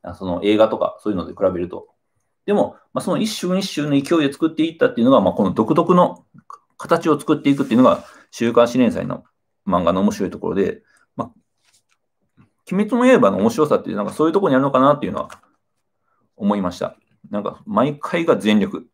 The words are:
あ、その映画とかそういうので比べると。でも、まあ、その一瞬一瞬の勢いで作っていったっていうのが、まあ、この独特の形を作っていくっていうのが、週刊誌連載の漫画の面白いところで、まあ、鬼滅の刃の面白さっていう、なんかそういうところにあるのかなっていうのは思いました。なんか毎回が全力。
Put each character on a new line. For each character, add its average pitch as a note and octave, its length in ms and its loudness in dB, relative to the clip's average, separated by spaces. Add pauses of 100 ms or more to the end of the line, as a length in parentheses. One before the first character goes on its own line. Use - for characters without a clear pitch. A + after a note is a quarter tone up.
あ、 F2+ 120 -14
そ F#2+ 100 -14
の F2 200 -4
映 G#2 120 2
画 G#2+ 120 6
と A2 100 -4
か - 220 -4
そ G#2 100 -4
う - 20 -4
い G2 40 -4
う - 20 -4
の E2 80 -6
で E2 60 -14
比 - 60 -18 (140)
べ F2 80 -6
る F2 80 -6
と。 - 200 -16 (560)
で G3+ 80 -2
も、 - 240 0 (160)
ま C3 80 -6
あ、 - 20 -14
そ - 80 -6
の F3+ 80 -2
一 G#3+ 80 -2
瞬 F#3 320 -4
一 F#3+ 80 -4
瞬 D3+ 240 -6
の C#3+ 100 2
勢 C#3 160 -2
い D3+ 120 2
で C#3 40 -2
作 D#3+ 160 -4
っ - 20 0
て D#3+ 140 -2
い E3 100 -6
っ - 20 -20
た C3 100 2
っ - 80 -2
て A#2 60 -4
い A2+ 40 4
う - 20 4
の C3 60 4
が、 B2 80 6
ま F#2 120 0
あ、 - 20 -10
こ - 80 -2
の F#2+ 80 0
独 A2+ 240 0
特 E3+ 220 2
の - 280 2 (540)
形 - 300 0
を D3+ 100 2
作 D3+ 160 0
っ C#3+ 40 0
て C#3 120 0
い C#3 60 2
く C#3 80 -2
っ - 20 -2
て - 60 -4
い - 20 2
う B2 80 4
の - 20 6
が、 - 200 4 (260)
週 A#2 220 -4
刊 A#2+ 160 4
誌 A#2+ 100 -2
連 A#2+ 140 2
載 F2+ 140 -6
の - 180 -10 (420)
漫 F2+ 160 0
画 E2+ 100 2
の F#2 100 0
面 G#2 100 0
白 - 160 -4
い - 20 -6
と - 80 -14
こ F2 120 -6
ろ F2 40 -4
で、 F#2 280 -2 (340)
ま - 80 -8
あ、 - 1200 -20 (260)
鬼 G#3 180 -2
滅 B3 80 -2
の B3 240 6
刃 G2 120 4
の F#2+ 60 -4
面 G#2+ 120 2
白 D3 160 0
さ A2+ 100 2
っ - 60 -4
て - 80 -10
い - 40 -6
う、 - 20 -6
な G2+ 80 -4
ん - 20 -6
か G#2 60 -8
そ D3+ 120 0
う - 40 4
い - 20 2
う - 20 -8
と G3 80 0
こ G3 60 0
ろ D3+ 40 0
に C3+ 40 2
あ C3 40 4
る C3+ 40 2
の C#3 80 0
か - 80 0
な F#3 160 4
っ C#3+ 60 -4
て G2+ 60 -8
い - 20 -8
う - 40 -8
の - 100 -6
は - 80 -10 (1040)
思 G2+ 180 -2
い G2+ 80 -4
ま F2+ 80 -4
し E2+ 80 -14
た。 - 180 -8 (340)
な G#2 100 -6
ん - 20 -12
か - 240 -10
毎 C#3 320 0
回 E3+ 260 -4
が D#3 120 2
全 G#2 240 2
力。 F#2+ 340 -6